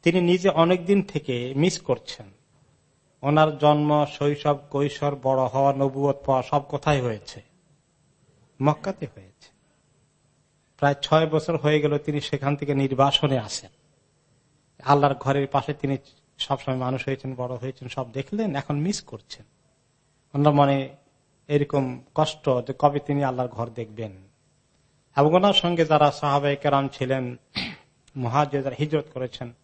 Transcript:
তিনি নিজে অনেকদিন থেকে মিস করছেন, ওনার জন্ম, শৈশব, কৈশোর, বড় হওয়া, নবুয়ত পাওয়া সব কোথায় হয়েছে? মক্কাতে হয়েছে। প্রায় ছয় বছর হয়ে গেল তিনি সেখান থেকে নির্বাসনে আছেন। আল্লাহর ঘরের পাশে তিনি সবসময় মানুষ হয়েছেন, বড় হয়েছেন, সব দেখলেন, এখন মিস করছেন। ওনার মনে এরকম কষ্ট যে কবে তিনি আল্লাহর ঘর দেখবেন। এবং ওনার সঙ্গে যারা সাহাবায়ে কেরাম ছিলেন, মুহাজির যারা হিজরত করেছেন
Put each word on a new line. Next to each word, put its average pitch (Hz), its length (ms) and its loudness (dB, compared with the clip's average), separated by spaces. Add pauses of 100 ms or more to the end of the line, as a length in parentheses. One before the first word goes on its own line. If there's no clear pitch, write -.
তিনি 170 180 2
নিজে 180 280 4
অনেকদিন 175 540 4
থেকে 131 540 -6
মিস 175 240 2
করছেন, - 460 -6 (960)
ওনার 151 360 2
জন্ম, 147 480 4
শৈশব, 147 520 -2 (120)
কৈশোর, 143 520 -2
বড় 131 200 2
হওয়া, 135 300 2
নবুয়ত 139 440 0 (100)
পাওয়া 131 160 2
সব 143 200 -2
কোথায় 143 400 -2
হয়েছে? 110 400 -8 (1200)
মক্কাতে 151 520 -2
হয়েছে। - 360 -20 (1300)
প্রায় 143 260 2
ছয় 160 240 2
বছর 156 300 -2
হয়ে 151 240 2
গেল 147 180 0
তিনি 147 220 -4
সেখান 143 360 -4
থেকে 143 180 -4
নির্বাসনে 135 640 2
আছেন। - 320 -10 (1120)
আল্লাহর 143 300 4
ঘরের 139 320 -2
পাশে 143 280 -4
তিনি 139 220 -4 (420)
সবসময় 135 400 -4
মানুষ 127 280 -4
হয়েছেন, 135 280 -6
বড় 123 220 -8
হয়েছেন, 127 320 -12
সব 123 240 -8
দেখলেন, 185 440 -4
এখন 143 200 -4
মিস 170 260 -2
করছেন। - 440 -20 (880)
ওনার 147 180 4
মনে 139 440 2 (520)
এরকম 139 540 -2 (120)
কষ্ট - 340 -2 (180)
যে 131 120 -8
কবে 147 200 2
তিনি 143 260 -2
আল্লাহর 127 240 -4
ঘর 117 200 -8
দেখবেন। 107 600 -12 (880)
এবং 151 180 6
ওনার 190 180 4
সঙ্গে 175 320 2
যারা 151 260 4
সাহাবায়ে 143 460 0
কেরাম 139 320 0
ছিলেন, 127 480 -4 (800)
মুহাজির 139 460 0
যারা 131 160 -6
হিজরত 147 260 -2 (100)
করেছেন 123 380 -10 (120)